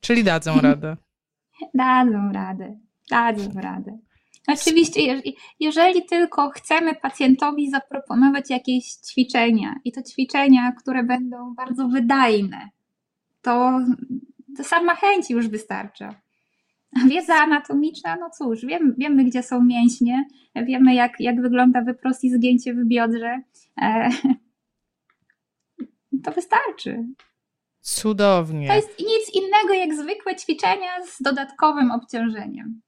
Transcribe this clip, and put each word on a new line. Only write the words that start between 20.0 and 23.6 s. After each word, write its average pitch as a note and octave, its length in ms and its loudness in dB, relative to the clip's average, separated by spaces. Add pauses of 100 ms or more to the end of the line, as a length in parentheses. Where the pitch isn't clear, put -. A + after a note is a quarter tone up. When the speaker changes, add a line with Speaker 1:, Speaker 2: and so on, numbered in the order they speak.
Speaker 2:
wiemy, B3+ 380 4
jak, A#3+ 260 2
jak A#3+ 220 -2
wygląda B3 400 4
wyprost B3+ 420 -4
i B3+ 60 2
zgięcie B3 440 2
w A#3+ 100 -2
biodrze. A#3 560 0 (420)